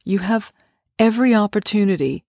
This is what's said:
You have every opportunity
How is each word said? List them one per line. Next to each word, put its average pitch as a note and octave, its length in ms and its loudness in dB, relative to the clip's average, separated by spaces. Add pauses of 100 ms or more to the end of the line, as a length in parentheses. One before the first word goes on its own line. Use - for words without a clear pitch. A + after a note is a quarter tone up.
You F#3+ 140 -2
have G3+ 340 -4 (460)
every A#3 340 2
opportunity G3 960 0